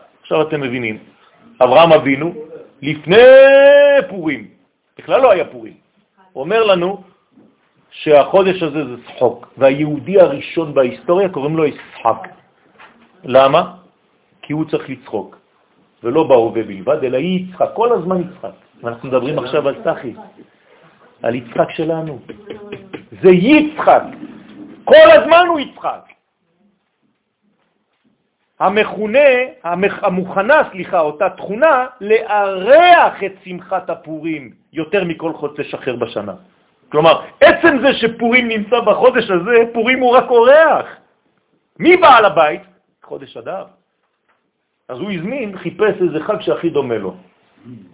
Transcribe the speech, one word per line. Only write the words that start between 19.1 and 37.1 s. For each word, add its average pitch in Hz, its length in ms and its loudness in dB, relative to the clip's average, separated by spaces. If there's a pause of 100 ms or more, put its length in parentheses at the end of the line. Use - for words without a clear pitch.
עכשיו 139 300 -4
על 135 60 -4 (100)
צחי, 139 300 -8 (1080)
על 117 120 -4
יצחק 143 360 -6
שלנו. 160 480 -8 (1040)
זה 185 80 6
יצחק, 196 720 2 (840)
כל 311 280 8
הזמן 330 360 4
הוא 330 120 -2
יצחק. - 440 -10 (2500)
המכונה, 214 680 0 (360)
המכ-, 185 420 -4
המוכנה, 196 560 0 (100)
סליחה, 185 280 -6
אותה 151 300 -4
תכונה, 254 560 -2 (140)
לארח 214 1200 2
את 190 80 -8 (120)
שמחת 180 460 -10
הפורים 156 600 -10 (220)
יותר 170 320 -4
מכל 165 280 -8
חודש 143 420 -10
אחר 123 220 -8
בשנה. 113 380 -8 (560)
כלומר, 151 300 2 (200)